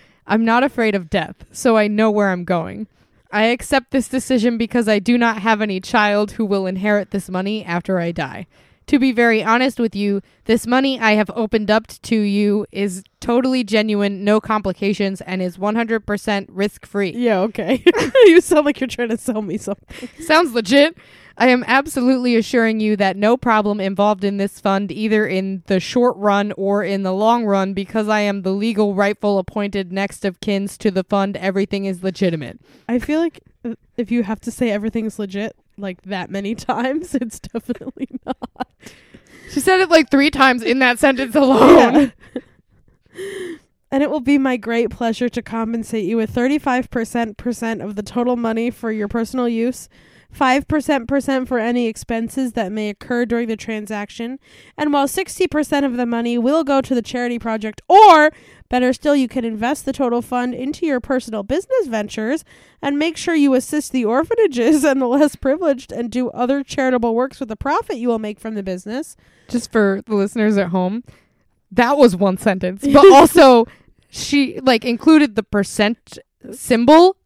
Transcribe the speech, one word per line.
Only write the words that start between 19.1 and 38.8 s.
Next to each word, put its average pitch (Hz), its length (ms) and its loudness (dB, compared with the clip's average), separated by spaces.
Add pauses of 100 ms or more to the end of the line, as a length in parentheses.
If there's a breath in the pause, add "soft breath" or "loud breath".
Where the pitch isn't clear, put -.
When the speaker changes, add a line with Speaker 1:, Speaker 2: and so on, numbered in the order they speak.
Speaker 2:
to 226 80 -4
sell 220 240 -6
me 208 160 -6
something. - 500 -12 (120)
Speaker 1:
Sounds 311 340 2
legit. 269 420 4 (400 loud breath)
"I 247 120 4
am 247 180 2
absolutely 254 680 0
assuring 226 460 0
you 214 160 0
that 190 220 -2
no 220 180 2
problem 214 420 0
involved 202 460 -2
in 196 140 -2
this 196 200 -4
fund, 196 320 -2
either 214 360 -2
in 190 400 -6
the 185 140 0
short 240 360 0
run 202 400 0
or 202 260 -2
in 196 200 -4
the 185 100 -2
long 226 320 0
run, 196 300 0
because 208 340 -4
I 214 120 0
am 202 200 -2
the 185 120 -4
legal 202 420 -2
rightful 202 440 0
appointed 196 540 -6
next 196 320 -6
of 185 160 -6
kins 202 380 -4
to 214 120 -2
the 185 140 -2
fund. 196 320 -2
Everything 196 480 -4
is 185 180 -6
legitimate." 175 560 -4 (300 soft breath)
Speaker 2:
I 240 100 0
feel 302 220 -2
like, 330 220 -4 (240)
uh, 233 80 -8 (240)
if 226 120 -4
you 240 120 0
have 208 180 -6
to 233 100 -12
say 233 200 -2
everything's 214 480 -4
legit, 202 360 -8 (220)
like, 196 260 -10
that 190 280 -10
many 196 240 -6
<laughs> - 0 -
times, 262 600 -6
it's 233 240 -6
definitely - 680 -12 (180)
not. - 420 -10 (840 loud breath)